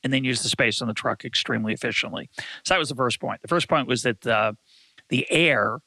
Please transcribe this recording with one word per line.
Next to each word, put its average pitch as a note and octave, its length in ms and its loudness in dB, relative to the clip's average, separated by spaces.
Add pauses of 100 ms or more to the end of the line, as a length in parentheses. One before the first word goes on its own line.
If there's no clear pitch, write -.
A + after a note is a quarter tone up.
and C3+ 60 0
then C3+ 140 2
use B2+ 180 0
the A2+ 60 -2
space A#2+ 320 2
on B2 80 -4
the A2 40 -4
truck - 300 -4
extremely A2+ 480 -2
efficiently. - 580 -4 (360)
So - 80 2
that F#3 40 4
was D3+ 120 0
the C#3 60 -6
first B2 260 0
point. - 200 -6
The B2+ 60 -16
first E3 220 0
point C#3 180 2
was B2 160 0
that A#2+ 160 0
the, A2 380 0 (500)
the - 240 0
air C3 560 4